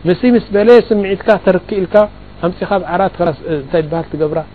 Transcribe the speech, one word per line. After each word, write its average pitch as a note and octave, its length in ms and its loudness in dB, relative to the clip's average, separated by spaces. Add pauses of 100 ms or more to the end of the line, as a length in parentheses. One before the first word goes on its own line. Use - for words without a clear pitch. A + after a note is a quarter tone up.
ምሲ B3+ 280 0
ምስ A#3+ 180 2
በለ G#3 220 2 (120)
ስምዒትካ G3 480 -2 (100)
ተርኪ F#3 360 0
ኢልካ F#3+ 200 -4 (420)
ኣምጺኻ F3 400 -6
ብዓራት F#3 360 -2
ከላስ E3+ 240 -2 (120)
እንታይ D3+ 320 -2
ትበሃል D#3+ 260 -6
ትገብራ? D#3 320 -4 (160)